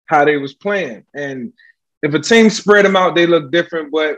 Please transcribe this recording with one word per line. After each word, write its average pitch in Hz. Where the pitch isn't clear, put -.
how 147
they 147
was 139
playing. 175
And 135
if 151
a 156
team 226
spread 202
them 190
out, 180
they 170
look 156
different. 165
But, 156